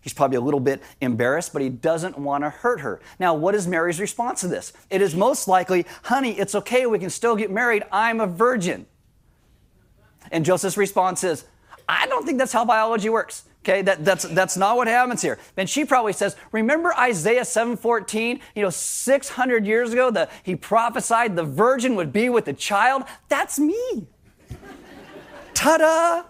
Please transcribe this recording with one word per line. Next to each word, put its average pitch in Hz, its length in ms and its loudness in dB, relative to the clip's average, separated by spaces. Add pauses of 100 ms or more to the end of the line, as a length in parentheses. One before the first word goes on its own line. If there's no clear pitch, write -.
He's 135 100 -12
probably 135 240 0
a 123 60 0
little 143 180 0
bit 131 220 -2 (180)
embarrassed, 127 540 -2
but 147 80 -4
he 135 80 -2
doesn't 160 480 -4
want 143 260 -4
to 151 60 -4
hurt 226 320 -2
her. 110 180 -8 (180)
Now, 175 160 2
what 175 220 0
is 196 100 -2
Mary's 175 360 0
response 240 400 -6
to - 80 -4
this? - 240 -6 (160)
It 190 120 0
is 170 140 0
most 226 320 2
likely, 185 380 2 (180)
"Honey, 247 340 0
it's 196 180 -4
okay. 247 300 0
We 220 140 0
can 175 120 -6
still 226 260 0
get 208 120 -2
married. 214 400 0
I'm 226 300 0
a 208 80 0
virgin." 180 600 0 (1400)
And 165 120 -2
Joseph's 185 320 0
response 185 480 0
is, 165 220 -2 (420)
"I - 200 2
don't 466 180 -2
think 269 140 -2
that's 262 120 0
how 240 140 2
biology 220 440 2
works." - 340 -2 (220)
Okay, 196 160 2
that, 180 220 2
that's, 185 200 2
that's 180 340 0
not 202 180 2
what 240 140 2
happens 247 320 2
here. 139 160 -2 (180)
Then 190 120 -2
she 302 180 0
probably 233 260 2
says, 196 240 -2 (160)
"Remember 302 460 2
Isaiah 233 480 2
seven 233 320 -2
fourteen? 233 640 -2 (140)
You 208 80 -2
know, 190 60 0
six - 600 -2
hundred 247 360 0
years 226 280 0
ago, 254 180 2
the, 170 160 0 (160)
he 185 100 -4
prophesied 226 840 0
the 165 80 -2
virgin 233 500 2
would 160 160 -4
be 220 160 2
with 233 160 2
the 147 80 -6
child. 240 540 0 (240)
That's 330 280 -2
me." 339 500 -2 (1500)
Ta-da! 330 760 4